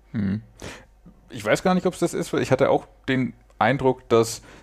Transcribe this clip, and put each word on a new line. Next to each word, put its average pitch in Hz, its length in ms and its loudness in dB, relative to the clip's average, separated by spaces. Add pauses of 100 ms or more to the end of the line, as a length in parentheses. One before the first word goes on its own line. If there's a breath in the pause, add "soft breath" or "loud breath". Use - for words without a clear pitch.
(120)
Mhm. 104 300 -2 (880 loud breath)
Ich 104 140 -14
weiß 120 180 2
gar 185 120 2
nicht, 180 120 -2
ob's 175 120 -4
das 170 160 -2
ist, - 180 -6
weil 127 100 0
ich - 80 -2
hatte 131 200 2
auch - 160 0 (220)
den 127 260 -2 (260)
Eindruck, 131 480 0
dass 113 320 2 (220 loud breath)